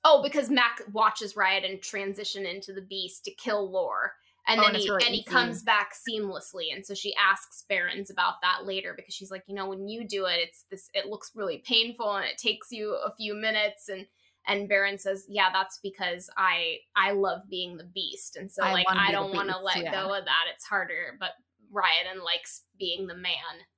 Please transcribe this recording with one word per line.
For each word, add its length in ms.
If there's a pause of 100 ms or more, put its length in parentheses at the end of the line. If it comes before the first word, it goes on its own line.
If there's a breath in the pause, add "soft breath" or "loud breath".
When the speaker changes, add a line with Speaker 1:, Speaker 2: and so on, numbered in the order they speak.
Speaker 1:
oh, 180
because 260
Mac 320 (120)
watches 420
Ryodan 460
transition 640
into 280
the 100
Beast 420
to 100
kill 360
Lore. 420 (340 soft breath)
And 100
Speaker 2:
Oh, 60
Speaker 1:
then 60
Speaker 2:
and 60
it's 80
Speaker 1:
he, 40
Speaker 2:
really 180
Speaker 1:
and 100
he 100
Speaker 2:
easy. 0
Speaker 1:
comes 380
back 320
seamlessly. 800
And 120
so 100
she 200
asks 540
Barons 400
about 340
that 220
later 300
because 180
she's 180
like, 160
"You 80
know, 140
when 180
you 200
do 180
it, 140
it's 320
this, 240
it 120
looks 280
really 240
painful 560
and 100
it 140
takes 320
you 240
a 200
few 200
minutes." 540
And, 180 (400)
and 220
Baron 280
says, 320
"Yeah, 240
that's 300
because 440 (100)
I, 400 (180)
I 160
love 380
being 280
the 80
Beast. 520
And 140
so, 120
Speaker 2:
I 60
Speaker 1:
like, 160
Speaker 2:
wanna 120
Speaker 1:
I 80
Speaker 2:
be 120
the 0
Speaker 1:
don't 160
wanna 200
Speaker 2:
Beast, 100
Speaker 1:
let 120
Speaker 2:
yeah. 160
Speaker 1:
go 260
of 80
that. 200 (100)
It's 100
harder." 540
But 120 (400)
Ryodan 540
likes 380 (160)
being 280
the 80
man. 180 (440)